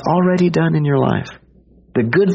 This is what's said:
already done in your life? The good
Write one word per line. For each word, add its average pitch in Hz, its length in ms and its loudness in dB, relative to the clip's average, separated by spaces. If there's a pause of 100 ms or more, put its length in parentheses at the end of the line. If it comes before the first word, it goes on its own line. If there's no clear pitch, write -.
already 180 420 2
done 165 240 0
in 151 100 0
your 143 140 0
life? 127 300 -2 (640)
The 127 80 0
good 180 320 0